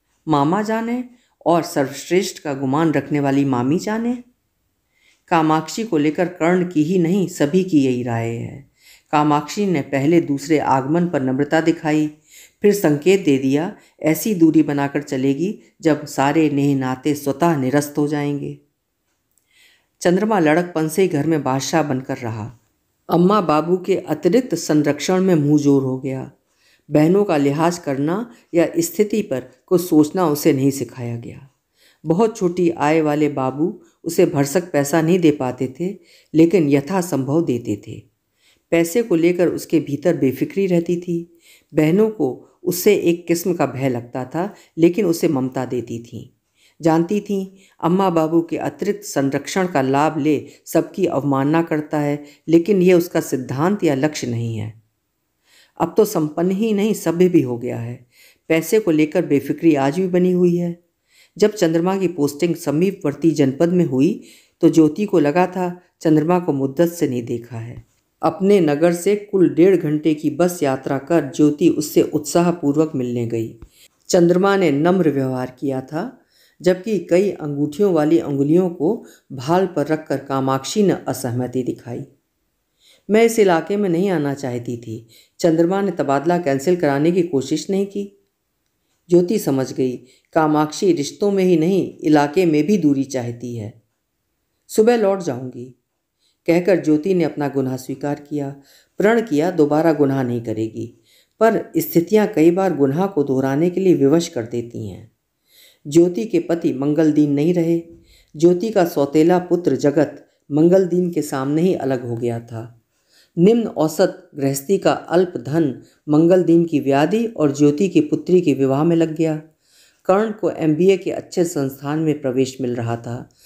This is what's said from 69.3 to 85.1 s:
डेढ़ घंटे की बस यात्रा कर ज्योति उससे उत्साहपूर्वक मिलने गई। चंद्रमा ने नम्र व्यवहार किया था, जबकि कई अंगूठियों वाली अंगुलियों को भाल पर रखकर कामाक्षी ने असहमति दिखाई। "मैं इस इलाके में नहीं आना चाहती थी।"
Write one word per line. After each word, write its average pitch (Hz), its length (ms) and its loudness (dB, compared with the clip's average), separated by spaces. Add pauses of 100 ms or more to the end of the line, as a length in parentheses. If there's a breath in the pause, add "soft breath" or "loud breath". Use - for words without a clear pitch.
डेढ़ 175 220 6
घंटे 151 380 -2
की 151 160 -4
बस 175 320 -2
यात्रा 135 360 -2
कर 147 380 -2
ज्योति 151 320 4
उससे 151 340 2
उत्साहपूर्वक 156 920 0
मिलने 120 320 -4
गई। 113 320 -6 (500 soft breath)
चंद्रमा 185 480 4
ने 180 140 2
नम्र 160 400 2
व्यवहार 131 500 -4
किया 131 200 -4
था, 165 400 -10 (420 soft breath)
जबकि 185 360 0
कई 180 320 2
अंगूठियों 147 640 -2
वाली 160 240 2
अंगुलियों 147 520 0
को 185 340 -4 (280 loud breath)
भाल 165 340 0
पर 151 200 -4
रखकर 156 300 -4
कामाक्षी 135 640 -2
ने 185 140 2 (120)
असहमति 123 540 -4
दिखाई। 123 420 -10 (1080 soft breath)
"मैं 220 140 6
इस 233 140 2
इलाके 185 380 2
में 208 120 0
नहीं 175 220 0
आना 143 240 -2
चाहती 123 420 -6
थी।" 117 300 -14 (320 soft breath)